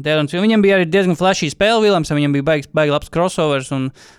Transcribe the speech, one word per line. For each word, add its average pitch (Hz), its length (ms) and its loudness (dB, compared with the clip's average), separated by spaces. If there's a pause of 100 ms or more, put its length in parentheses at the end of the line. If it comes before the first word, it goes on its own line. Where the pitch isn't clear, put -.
Derons, 151 320 -2
jo 175 80 -4
viņam 220 240 2
bija 196 140 4
arī 180 100 2
diezgan 180 320 0
flashy 175 320 0
spēle, 220 300 0
Williamsam, 175 340 0
viņam 143 160 0
bija 139 140 -2
baigs, 151 260 -2
baigi 151 220 0
labs - 180 -6
crossovers, 156 640 -2
un 131 160 -4 (280)